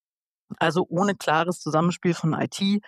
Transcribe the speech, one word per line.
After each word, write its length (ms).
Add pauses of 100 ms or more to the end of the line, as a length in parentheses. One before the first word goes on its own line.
(580)
also 320
ohne 240
klares 460
Zusammenspiel 560
von 180
I 140
T, 400